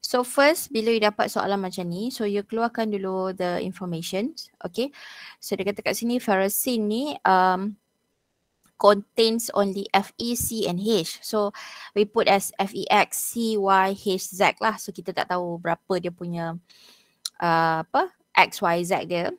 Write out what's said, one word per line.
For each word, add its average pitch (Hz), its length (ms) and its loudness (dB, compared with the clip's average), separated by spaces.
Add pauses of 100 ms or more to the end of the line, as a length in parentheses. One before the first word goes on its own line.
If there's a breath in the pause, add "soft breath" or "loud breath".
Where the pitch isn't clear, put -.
So 247 240 0
first, 285 480 2
bila 226 160 0
you 226 140 4
dapat 214 260 2
soalan 202 320 -2
macam 180 240 -6
ni, 185 240 -4
so 233 160 -4
you 202 160 0
keluarkan 226 480 -2
dulu 190 480 -4
the 180 240 -2
information, 185 720 -6 (320)
okey. 220 240 -4 (480 loud breath)
So - 160 -6
dia 190 160 -2
kata 202 160 -6
kat - 100 0
sini, 240 220 -2
ferrocene 208 720 0
ni, 233 140 0 (260)
um, 185 480 2 (1000)
contains 220 760 2
only 196 400 0
F, 196 240 0
E, 233 160 -4
C 226 320 -2
and 175 160 -2
H. 202 400 0
So 208 300 -2 (420 loud breath)
we 208 160 2
put 226 220 0
as 196 260 2
F, 196 160 -2
E, - 160 -6
X, - 460 2
C, 226 240 0
Y, 190 340 4
H, 190 400 -4
Z 180 300 2
lah. 214 180 -2
So - 80 -10
kita 185 240 -10
tak - 160 -2
tahu 175 320 -4
berapa 170 380 -4
dia 175 100 -4
punya, 170 480 -8 (800 soft breath)
uh, 165 480 4
apa, 359 240 2 (240)
X, - 320 4
Y, 170 220 2
Z 175 180 0
dia. 175 340 -2